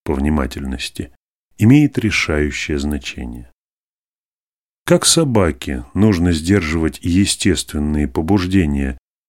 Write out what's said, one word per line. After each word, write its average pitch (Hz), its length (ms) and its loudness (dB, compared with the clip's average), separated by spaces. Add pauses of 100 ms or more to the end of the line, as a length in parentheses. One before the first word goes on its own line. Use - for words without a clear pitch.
по 80 80 -4
внимательности 67 1000 -4 (440)
имеет 139 420 4
решающее 76 840 -2
значение. 69 720 -8 (1300)
Как 135 200 2
собаке 95 880 0
нужно 90 400 4
сдерживать 80 720 0
естественные 78 1080 0
побуждения, 80 880 0 (320)